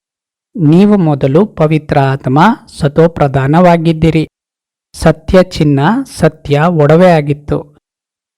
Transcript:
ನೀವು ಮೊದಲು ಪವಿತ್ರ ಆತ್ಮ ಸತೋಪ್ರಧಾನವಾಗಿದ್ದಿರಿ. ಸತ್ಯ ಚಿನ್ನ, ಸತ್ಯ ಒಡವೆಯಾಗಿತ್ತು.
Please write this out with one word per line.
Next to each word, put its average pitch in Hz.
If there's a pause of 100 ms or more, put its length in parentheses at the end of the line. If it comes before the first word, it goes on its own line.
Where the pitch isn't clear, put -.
(560)
ನೀವು 190
ಮೊದಲು 151
ಪವಿತ್ರ 156
ಆತ್ಮ 135 (400)
ಸತೋಪ್ರಧಾನವಾಗಿದ್ದಿರಿ. 156 (720)
ಸತ್ಯ -
ಚಿನ್ನ, 147 (360)
ಸತ್ಯ 147
ಒಡವೆಯಾಗಿತ್ತು. 151 (800)